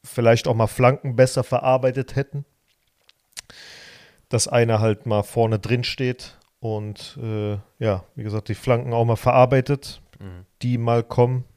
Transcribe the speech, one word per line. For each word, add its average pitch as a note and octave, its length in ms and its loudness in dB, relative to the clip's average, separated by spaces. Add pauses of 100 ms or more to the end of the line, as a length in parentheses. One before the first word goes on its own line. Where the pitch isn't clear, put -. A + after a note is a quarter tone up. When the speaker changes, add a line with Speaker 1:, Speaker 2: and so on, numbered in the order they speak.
Speaker 1:
vielleicht A#2 460 2
auch A#2+ 60 0
mal A2 120 2
Flanken C3 480 0
besser B2+ 300 2
verarbeitet C3 720 -2
hätten, C#3+ 280 -6 (1800)
dass - 200 0
einer A2+ 320 2
halt A2 260 0
mal G#2 180 0
vorne A2+ 340 0
drin A#2+ 260 -2
steht - 540 -6 (220)
und, G#2+ 600 -10
äh, G#2 380 -4 (220)
ja, G2+ 240 0 (100)
wie - 80 -12
gesagt, G#2+ 260 -6
die G#2+ 60 -4
Flanken B2 380 -2
auch A#2 120 2
mal A#2 120 2
verarbeitet, C3 840 2 (200)
Speaker 2:
Mhm. F#2 260 -18 (160)
Speaker 1:
die B2 160 0
mal A#2 240 2
kommen. B2+ 420 0 (120)